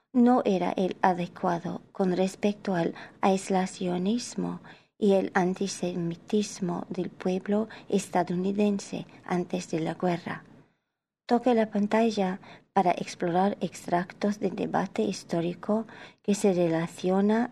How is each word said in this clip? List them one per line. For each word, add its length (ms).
no 300
era 280
el 280
adecuado 800
con 240
respecto 600
al 200
aislacionismo 1400
y 160
el 200
antisemitismo 1600
del 200
pueblo 580
estadounidense 1200
antes 460
de 100
la 140
guerra. 500
Toque 300
la 160
pantalla 680
para 180
explorar 680
extractos 800
del 160
debate 480
histórico 840
que 120
se 180
relaciona 1000